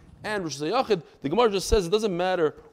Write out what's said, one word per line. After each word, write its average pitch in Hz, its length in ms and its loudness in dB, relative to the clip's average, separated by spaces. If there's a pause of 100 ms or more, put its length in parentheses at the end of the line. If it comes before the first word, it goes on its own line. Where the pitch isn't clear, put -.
(240)
and 202 200 -4
Rishus 147 260 -4
HaYachid. 220 320 0 (200)
The 139 60 -2
Gemara 220 220 4
just 190 180 -4
says 196 180 2
it 165 40 -4
doesn't 208 260 0
matter 175 400 0 (160)